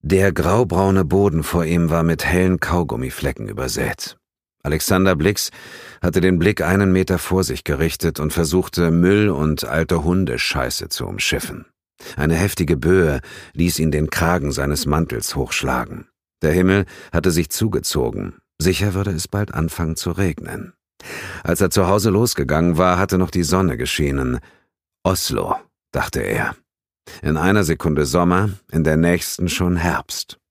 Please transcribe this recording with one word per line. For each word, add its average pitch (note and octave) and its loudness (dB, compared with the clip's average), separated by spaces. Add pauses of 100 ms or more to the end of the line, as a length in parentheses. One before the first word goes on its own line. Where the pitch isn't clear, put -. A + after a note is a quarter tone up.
Der F#2+ 4
graubraune F#2+ 2
Boden E2 2
vor E2+ 0
ihm E2+ 2
war E2 2
mit E2 0
hellen F2+ 2
Kaugummiflecken C2 -4
übersät. B1+ -6 (460)
Alexander F#2 2
Blix F#2 0 (500)
hatte F2 2
den F2+ 4
Blick F#2 2
einen F#2 2
Meter F#2 2
vor F#2 0
sich - -4
gerichtet D#2 -2
und D2+ -2
versuchte, E2+ 0
Müll F#2+ 4
und D2+ 0
alte D#2+ 0
Hundescheiße C#2 -2
zu - -8
umschiffen. - -6 (500)
Eine D#2+ 2
heftige E2 0
Böe D#2+ 4 (320)
ließ E2+ 0
ihn D#2+ 2
den D2+ 0
Kragen E2 0
seines C#2 -2
Mantels D2 -2
hochschlagen. - -4 (340)
Der D#2 2
Himmel F#2+ 4 (260)
hatte E2+ 2
sich E2 0
zugezogen. A#1+ -2 (240)
Sicher F#2 0
würde G2 -2
es E2 -6
bald G2+ -4
anfangen D#2+ -2
zu - -4
regnen. E2 -4 (720)
Als F2 0
er F#2+ 2
zu F#2+ 2
Hause G2+ 2
losgegangen E2 2
war, F2+ 4
hatte F#2+ 0
noch F#2 0
die F2+ -2
Sonne E2+ 2
geschienen. B1+ -2 (640)
„Oslo“, C2 -2 (340)
dachte - -4
er. G#1+ -4 (680)
In D#2 0
einer F#2+ 2
Sekunde D2+ 0
Sommer, F2 2 (200)
in D#2+ 0
der D#2 4
nächsten E2+ 0
schon F2+ 0
Herbst. - -4 (120)